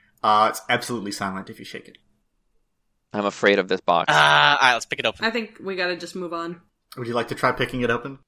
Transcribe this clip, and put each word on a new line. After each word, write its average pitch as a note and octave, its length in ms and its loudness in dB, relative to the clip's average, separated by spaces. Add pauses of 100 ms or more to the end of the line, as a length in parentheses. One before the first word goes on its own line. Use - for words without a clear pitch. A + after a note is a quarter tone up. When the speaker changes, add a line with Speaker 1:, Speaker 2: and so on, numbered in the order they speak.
(240)
Speaker 1:
Uh, G#2+ 280 6
it's - 180 -8
absolutely A#2+ 440 -2
silent F#2+ 360 -8
if A2 100 -16
you - 60 -16
shake - 220 -16
it. - 100 -20 (1160)
Speaker 2:
I'm G#2 120 -4
afraid G2+ 340 4
of F#2+ 80 0
this F#2+ 140 -2
box. F2 320 2
Speaker 3:
Uh, - 20 6
all D3 460 4
right, B2+ 120 6
let's A2+ 120 -4
pick - 140 -8
it A#2+ 60 -2
open. A#2 200 -2
Speaker 4:
I A3+ 60 0
think A3+ 320 -8
we F#3+ 120 -6
gotta F3+ 200 -2
just E3+ 200 -14
move F3 180 -8
on. E3+ 280 -8 (360)
Speaker 1:
Would A#2+ 100 -8
you A#2 60 -6
like A#2 160 -2
to C3 60 -6
try B2+ 160 0
picking B2+ 300 -2
it A#2+ 80 0
open? C#3 380 -4